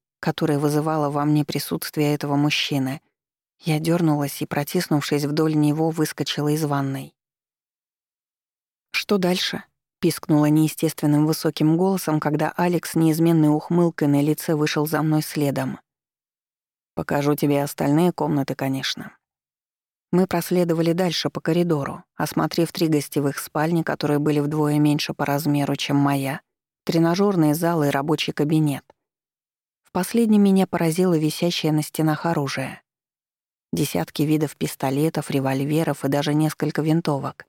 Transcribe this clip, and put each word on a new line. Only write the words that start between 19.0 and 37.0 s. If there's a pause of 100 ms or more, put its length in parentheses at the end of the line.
Мы
проследовали
дальше
по
коридору, (100)
осмотрев
три
гостевых
спальни,
которые
были
вдвое
меньше
по
размеру,
чем
моя, (440)
тренажёрный
зал
и
рабочий
кабинет. (1000)
В
последнем
меня
поразило
висящее
на
стенах
оружие. (920)
Десятки
видов
пистолетов,
револьверов
и
даже
несколько
винтовок.